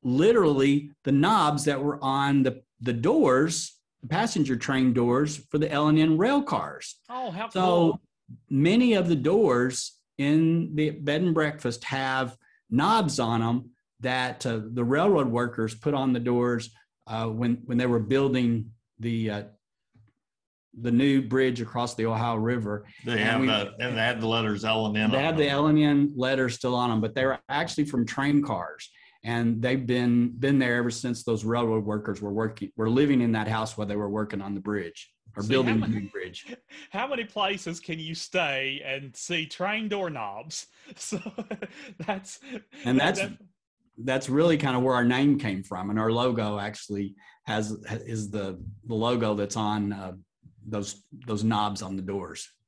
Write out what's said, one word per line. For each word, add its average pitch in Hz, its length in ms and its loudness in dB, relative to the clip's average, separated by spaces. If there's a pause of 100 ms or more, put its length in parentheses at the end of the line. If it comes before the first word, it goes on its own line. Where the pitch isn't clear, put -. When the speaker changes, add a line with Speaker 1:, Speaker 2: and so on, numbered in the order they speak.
Speaker 1:
literally 147 880 4 (140)
the 139 80 2
knobs 151 520 4
that 139 180 2
were 143 200 -2
on 139 400 2
the, 131 200 0 (180)
the 117 120 -2
doors, 156 880 2 (240)
the 123 60 -12
passenger 156 480 0
train 131 360 2
doors 123 440 2 (140)
for - 80 -2
the 156 140 0
L 147 160 2
and 156 100 6
N 156 200 4
rail 277 240 4
cars. 80 680 -6
Speaker 2:
Oh, 247 220 -8
how 202 180 -8
Speaker 1:
So 190 140 -4
Speaker 2:
cool. 175 380 4 (500)
Speaker 1:
many 202 420 6
of 185 160 4
the 170 80 4
doors 131 840 2 (200)
in 160 560 2
the 151 160 0
bed 151 320 -2
and 180 100 2
breakfast 151 520 -2
have 131 520 -2 (320)
knobs 160 500 2
on 117 240 2
'em 117 280 -2 (300)
that, 127 440 -2
uh, 113 160 -2 (140)
the 120 100 0
railroad 147 440 4
workers 117 460 -2
put 147 200 -2
on 131 180 0
the 123 80 0
doors, 120 480 0 (380)
uh, 113 200 -4
when, 117 380 -2
when 120 140 -2
they 127 80 2
were 120 140 4
building 120 680 0 (280)
the, 113 320 -2
uh, 104 120 -4 (1400)
the 117 140 -2
new 135 300 4
bridge 123 380 0
across 120 340 -4
the 110 120 -2
Ohio 113 300 0
River. 110 480 -2 (200)
Speaker 3:
They 120 80 -4
Speaker 1:
And 110 80 2
Speaker 3:
have 113 200 2
Speaker 1:
we 131 60 2
Speaker 3:
the, 101 340 0
and 123 160 -4
they 113 60 -2
had 120 180 0
the 113 60 -2
letters 110 380 -2
L 110 220 0
and 104 100 -2
N 107 140 2
Speaker 1:
They 131 80 0
Speaker 3:
on 139 60 0
Speaker 1:
have 160 120 0
the 156 80 2
Speaker 3:
them. 139 80 0
Speaker 1:
L 143 160 2
and 151 100 4
N 143 380 4
letters 127 380 0
still 123 200 -2
on 123 160 0
'em, 113 100 0
but 107 140 -4
they 131 100 0
were 131 140 0 (100)
actually 151 380 -2
from 127 180 -2
train 139 380 2
cars. 87 480 -6 (340)
And 117 360 0
they've 123 240 0
been, 120 440 2 (100)
been 139 200 2
there 123 180 2
ever 120 140 0
since 117 340 -6
those 107 200 -2
railroad 113 400 0
workers 104 360 -6
were 101 120 -6
working, 110 440 -4
were 110 140 0
living 131 320 4
in 117 100 2
that 107 160 0
house 110 280 -4
while 107 100 -6
they 101 100 -4
were 104 140 -4
working 107 300 -4
on 98 140 -8
the 98 60 -6
bridge 98 500 -6 (240)
or 113 80 -8
Speaker 2:
See, 107 60 -6
Speaker 1:
building 120 320 2
Speaker 2:
how 104 60 0
Speaker 1:
the 110 60 -2
Speaker 2:
many, 107 120 -2
Speaker 1:
new 98 60 -12
bridge. 92 440 -12 (160)
Speaker 2:
<laughs> - 220 -20
how 226 160 -6
many 254 160 -6
places 196 560 -6
can 160 180 -10
you 160 160 -10
stay 139 680 -4
and 135 320 -10
see 165 300 -6
train 214 420 -6
doorknobs? 147 840 -8
<laughs> - 240 -20
So - 240 -8 (840)
that's, 196 320 -8 (460)
Speaker 1:
And 131 160 2
Speaker 2:
that 175 160 2
Speaker 1:
that's, 196 40 -4 (100)
Speaker 2:
def- - 80 -16 (640)
Speaker 1:
that's 131 240 -2
really 156 300 4
kind 139 180 0
of 123 60 2
where 127 120 4
our 123 100 4
name 131 340 4
came 98 260 -4
from. 95 260 -8
And 107 80 -2
our 110 140 2
logo 113 480 0
actually 101 540 -8 (320)
has, 107 260 -2 (340)
is 110 240 -6
the, 98 320 -6 (220)
the 117 100 -8
logo 113 400 0
that's 101 220 -4
on, 104 360 -2
uh, 95 200 -10 (560)
those, 104 340 -8 (240)
those 104 180 -2
knobs 104 380 0
on 95 140 -8
the 90 60 -8
doors. 90 460 -8 (200)